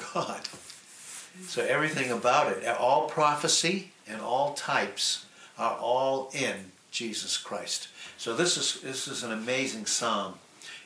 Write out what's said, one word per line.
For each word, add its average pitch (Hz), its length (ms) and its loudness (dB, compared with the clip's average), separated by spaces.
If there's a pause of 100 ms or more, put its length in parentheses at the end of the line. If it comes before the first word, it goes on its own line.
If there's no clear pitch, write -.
(120)
God. - 380 -4 (960)
So - 180 -2
everything 139 460 2
about 123 420 6
it, - 140 -4
all 123 420 4
prophecy 160 840 2 (160)
and 110 120 -10
all 139 340 2
types - 720 0 (320)
are 117 200 0
all 131 540 2
in 104 380 -2 (220)
Jesus 101 440 -4
Christ. - 520 -6 (280)
So 117 200 -4
this 170 200 4
is, - 240 -2
this 135 280 -6
is 127 160 -6
an 113 80 -4
amazing 113 520 -2
psalm. 104 500 0 (520)